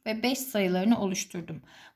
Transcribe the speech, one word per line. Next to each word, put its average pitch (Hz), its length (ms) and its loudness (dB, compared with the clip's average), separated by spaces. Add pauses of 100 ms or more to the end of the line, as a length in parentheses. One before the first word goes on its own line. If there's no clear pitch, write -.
ve 220 160 -4
beş 247 160 2
sayılarını 196 600 2
oluşturdum. 180 600 -4 (340)